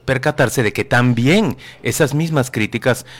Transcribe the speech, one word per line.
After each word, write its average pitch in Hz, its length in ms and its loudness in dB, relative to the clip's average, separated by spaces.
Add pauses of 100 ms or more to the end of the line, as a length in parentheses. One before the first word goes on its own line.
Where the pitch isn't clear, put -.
percatarse 131 580 0
de 104 80 0
que 104 140 -2
también 123 720 2 (260)
esas 139 300 0
mismas 151 360 0
críticas 117 560 -2 (140)